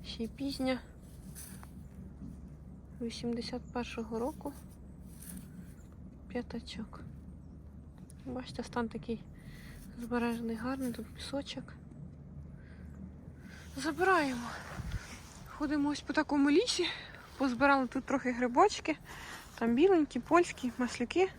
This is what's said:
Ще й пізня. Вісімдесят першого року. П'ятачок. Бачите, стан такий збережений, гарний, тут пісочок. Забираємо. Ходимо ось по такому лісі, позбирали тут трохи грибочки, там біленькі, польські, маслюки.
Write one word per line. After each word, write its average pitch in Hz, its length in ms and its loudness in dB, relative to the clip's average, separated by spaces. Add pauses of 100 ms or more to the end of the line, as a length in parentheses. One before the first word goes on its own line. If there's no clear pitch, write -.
Ще - 200 -4
й 220 40 -2
пізня. 262 520 0 (2250)
Вісімдесят 240 640 -2 (100)
першого 226 460 -2
року. 285 340 -2 (1800)
П'ятачок. - 720 -6 (1300)
Бачите, 254 380 -4
стан 240 240 0
такий 226 340 -4 (800)
збережений, 233 540 0
гарний, 254 360 -2
тут 226 140 -6
пісочок. - 680 -6 (2000)
Забираємо. 285 720 4 (1000)
Ходимо 294 400 2
ось 294 120 0
по - 120 -6
такому 285 380 6
лісі, 359 360 6 (520)
позбирали 269 480 6
тут - 180 -2
трохи 254 280 2
грибочки, 254 640 6 (600)
там 233 160 6
біленькі, 311 460 8
польські, 311 580 4
маслюки. 254 600 4